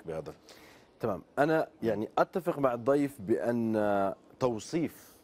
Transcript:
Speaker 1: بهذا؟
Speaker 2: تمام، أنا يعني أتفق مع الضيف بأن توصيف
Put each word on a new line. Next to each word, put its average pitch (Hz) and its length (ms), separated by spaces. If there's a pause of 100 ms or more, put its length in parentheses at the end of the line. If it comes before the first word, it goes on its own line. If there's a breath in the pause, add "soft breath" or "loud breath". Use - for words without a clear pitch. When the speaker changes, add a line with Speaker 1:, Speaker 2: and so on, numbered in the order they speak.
Speaker 1:
بهذا؟ 78 260 (680 loud breath)
Speaker 2:
تمام، 101 220 (180)
أنا 156 280 (160)
يعني 107 340
أتفق 160 420
مع 131 140
الضيف 139 460
بأن 104 960 (260)
توصيف 127 720 (120)